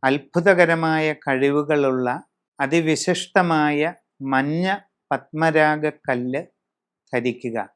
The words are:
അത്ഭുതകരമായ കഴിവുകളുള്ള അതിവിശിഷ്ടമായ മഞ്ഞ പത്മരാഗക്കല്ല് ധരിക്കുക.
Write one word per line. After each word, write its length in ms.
അത്ഭുതകരമായ 1000
കഴിവുകളുള്ള 840
അതിവിശിഷ്ടമായ 1300
മഞ്ഞ 320
പത്മരാഗക്കല്ല് 1300
ധരിക്കുക. 440